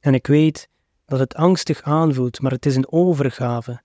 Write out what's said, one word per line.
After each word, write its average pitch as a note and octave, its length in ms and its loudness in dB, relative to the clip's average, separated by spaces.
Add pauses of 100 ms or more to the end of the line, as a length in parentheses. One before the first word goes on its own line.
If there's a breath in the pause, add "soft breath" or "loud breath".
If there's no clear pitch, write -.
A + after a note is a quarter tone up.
En C#3 140 4
ik B2+ 120 -2
weet D3+ 420 2 (360)
dat C3+ 140 -4
het C3 160 -2
angstig E3+ 480 0
aanvoelt, D3 580 0
maar C3+ 120 -2
het B2+ 140 -4
is C3+ 100 2
een C3 160 -2
overgave. C3+ 920 -2